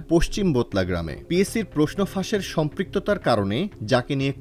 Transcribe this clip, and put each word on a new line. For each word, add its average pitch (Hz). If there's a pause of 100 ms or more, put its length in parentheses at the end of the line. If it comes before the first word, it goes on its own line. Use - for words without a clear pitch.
পশ্চিম 170
বোতলা 113
গ্রামে। 85 (120)
পিএসসির 190
প্রশ্ন 151
ফাঁসের 190
সম্পৃক্ততার 190
কারণে 110 (240)
যাকে 123
নিয়ে 135